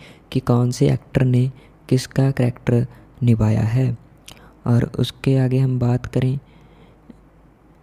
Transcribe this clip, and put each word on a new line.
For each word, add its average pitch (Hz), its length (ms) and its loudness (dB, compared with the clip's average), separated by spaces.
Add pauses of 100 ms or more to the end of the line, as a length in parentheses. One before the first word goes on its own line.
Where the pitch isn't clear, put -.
(320)
कि 131 80 -4
कौन 123 320 0
से 143 200 0
actor - 340 -2
ने 127 260 2 (380)
किसका 135 420 0
character 123 560 -2 (360)
निभाया 110 380 2
है। 120 360 0 (720)
और 120 320 0
उसके 135 380 -2
आगे 131 200 0
हम 131 220 0
बात 123 260 -2
करें, 131 340 -2 (1400)